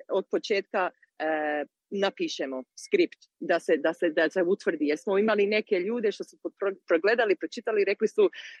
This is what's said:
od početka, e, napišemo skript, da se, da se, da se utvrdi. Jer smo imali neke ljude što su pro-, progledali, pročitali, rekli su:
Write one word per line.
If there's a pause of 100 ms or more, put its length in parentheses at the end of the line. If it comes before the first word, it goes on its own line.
od
početka, (280)
e, (300)
napišemo (140)
skript, (220)
da
se,
da
se,
da
se
utvrdi.
Jer
smo
imali
neke
ljude
što
su (200)
pro-, (120)
progledali,
pročitali,
rekli
su: (300)